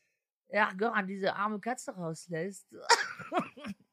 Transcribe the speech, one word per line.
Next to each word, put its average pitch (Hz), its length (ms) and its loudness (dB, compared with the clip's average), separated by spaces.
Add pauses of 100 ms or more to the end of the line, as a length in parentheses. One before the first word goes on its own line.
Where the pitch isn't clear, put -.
(480)
Ärger 202 460 2
an 202 120 2
diese 190 280 0
arme 208 260 -2
Katze 240 320 -6
rauslässt. 175 800 -6
<laughs> - 1200 0